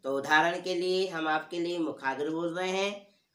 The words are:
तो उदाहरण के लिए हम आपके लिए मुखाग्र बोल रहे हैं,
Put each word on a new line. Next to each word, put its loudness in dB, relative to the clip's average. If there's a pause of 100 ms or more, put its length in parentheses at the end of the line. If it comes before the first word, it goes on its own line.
तो 0
उदाहरण 4
के -2
लिए 0
हम -4
आपके -2
लिए -2
मुखाग्र -2
बोल -2
रहे -2
हैं, -2 (280)